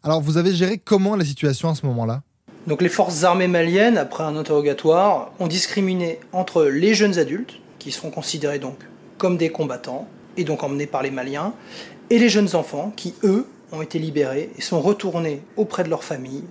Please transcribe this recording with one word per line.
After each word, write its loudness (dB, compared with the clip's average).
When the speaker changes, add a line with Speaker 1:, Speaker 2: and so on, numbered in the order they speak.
Speaker 1:
Alors, 2
vous 2
avez 4
géré 0
comment 2
la 0
situation -2
à 0
ce -6
moment-là ? -2
Speaker 2:
Donc 0
les 2
forces 0
armées 4
maliennes, 4
après -4
un -2
interrogatoire, 2
ont -2
discriminé -2
entre 2
les 4
jeunes 4
adultes, -2
qui -12
seront -10
considérés -4
donc -10
comme 0
des 2
combattants, -6
et -2
donc -2
emmenés -4
par -4
les -4
Maliens, -6
et 6
les 6
jeunes 2
enfants, -2
qui, -10
eux, 2
ont -8
été -6
libérés -2
et -12
sont 0
retournés -2
auprès -2
de -2
leurs -2
familles -8